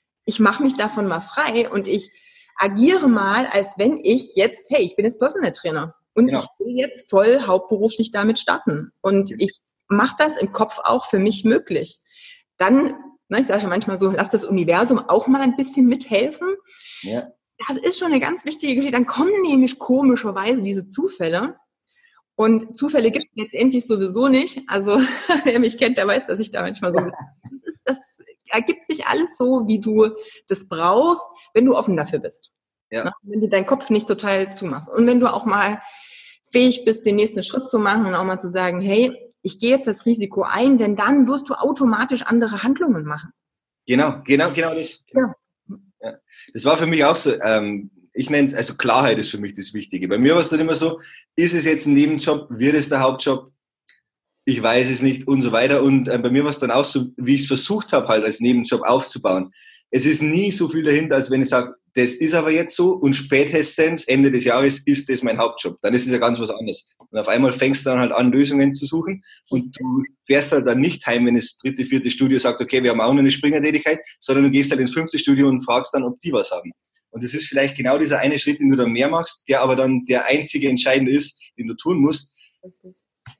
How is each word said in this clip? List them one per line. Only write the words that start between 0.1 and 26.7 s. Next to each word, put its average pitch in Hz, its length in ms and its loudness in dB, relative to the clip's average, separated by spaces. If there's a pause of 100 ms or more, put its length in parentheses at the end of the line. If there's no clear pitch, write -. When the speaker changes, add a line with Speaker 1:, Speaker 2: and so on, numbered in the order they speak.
Speaker 1:
ich - 140 -6
mache 220 240 2
mich 269 140 0
davon 214 320 -4
mal 165 120 -4
frei 233 480 -2
und 196 200 -4
ich 208 240 -4 (440)
agiere 254 520 2
mal, 214 380 2
als 196 320 -2
wenn 262 260 2
ich 233 320 0
jetzt, 202 340 0
hey, 277 120 2
ich 175 120 -4
bin 202 100 0
jetzt 233 140 -2
Personal 285 320 -2
Trainer 160 460 -8 (180)
und 233 140 4
Speaker 2:
Genau. 262 120 -2
Speaker 1:
ich - 60 -8 (180)
will 240 120 -6
jetzt - 340 -6
voll 220 320 4
hauptberuflich 214 680 -2
damit 214 260 0
starten - 600 -2
und 196 300 0
Speaker 2:
Ja. - 100 -12
Speaker 1:
ich 196 180 -2 (300)
mache 226 300 0
das 302 180 2
im 196 160 -4
Kopf - 320 -2
auch - 220 0
für 202 120 0
mich 196 260 0
möglich. - 560 -2 (560)
Dann, 262 380 2 (340)
ne, 208 120 -2
ich 262 80 0
sage 208 140 0
ja 196 60 -6
manchmal 190 300 -4
so, 190 140 2
lass 185 180 -2
das 208 140 0
Universum 190 560 2
auch - 260 0
mal 262 160 4
ein 254 140 0
bisschen 262 300 2
mithelfen. 269 600 0 (540)
Speaker 2:
Ja. 120 260 -8 (400)
Speaker 1:
Das 269 80 -6
ist 359 220 -2
schon 359 140 -4
eine 262 80 4
ganz 349 240 -4
wichtige 294 320 -4
Geschichte. 269 200 -2
Dann 247 100 2
kommen 370 360 0
nämlich 262 360 2
komischerweise 240 840 0
diese 196 260 -6
Zufälle. 233 680 -4 (800)
Und 220 440 2
Zufälle 277 320 2
gibt 262 160 -6
es - 180 -12
letztendlich 240 420 0
sowieso 202 420 0
nicht. 269 400 0
Also, 202 300 0
<laughs> 262 460 0
wer 240 160 2
mich 226 180 0
kennt, 247 200 2
der 196 80 0
weiß, 202 200 0
dass 190 140 -4
ich 214 100 -6
da - 120 -6
manchmal 185 300 -6